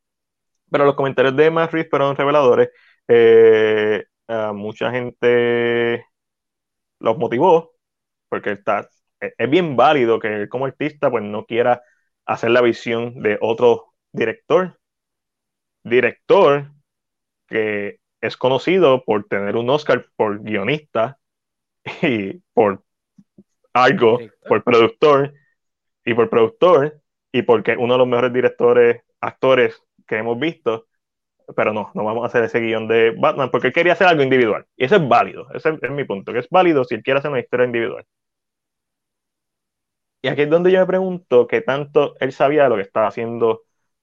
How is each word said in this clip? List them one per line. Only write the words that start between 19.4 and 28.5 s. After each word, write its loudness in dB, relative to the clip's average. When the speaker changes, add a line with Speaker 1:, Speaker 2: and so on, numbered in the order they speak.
Speaker 1:
un -2
Oscar -2
por -4
guionista -6
<laughs> -8
y -4
por 0
algo, 2
Speaker 2:
Director. -20
Speaker 1:
por -2
productor, 2
y -2
por 2
productor, 2
y -2
porque 0
uno 0
de 2
los 4
mejores -2
directores, 2